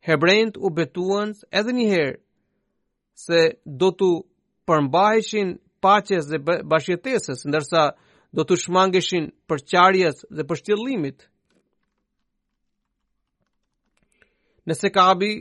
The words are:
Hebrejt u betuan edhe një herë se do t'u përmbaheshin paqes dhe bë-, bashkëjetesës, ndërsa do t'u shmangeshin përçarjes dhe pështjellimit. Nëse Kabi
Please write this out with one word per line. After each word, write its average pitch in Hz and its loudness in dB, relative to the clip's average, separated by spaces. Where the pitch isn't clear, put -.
Hebrejt 190 2
u 190 -4
betuan 190 -4
edhe 214 -4
një 247 0
herë 160 -2
se 170 0
do 151 0
t'u 185 2
përmbaheshin 190 2
paqes 190 2
dhe 151 -4
bë-, 170 -2
bashkëjetesës, 170 -2
ndërsa 151 0
do 156 -2
t'u 175 0
shmangeshin 180 0
përçarjes 180 2
dhe 151 -10
pështjellimit. 202 -6
Nëse 160 -2
Kabi 190 4